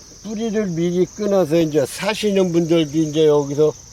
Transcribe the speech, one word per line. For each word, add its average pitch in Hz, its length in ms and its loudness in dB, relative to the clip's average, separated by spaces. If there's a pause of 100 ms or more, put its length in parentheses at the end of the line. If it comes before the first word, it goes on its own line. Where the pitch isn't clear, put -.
(220)
뿌리를 214 460 -4
미리 175 380 0
끊어서 190 500 0
이제 156 300 2
사시는 190 640 -2
분들도 160 460 0
이제 156 280 2
여기서 147 460 2 (200)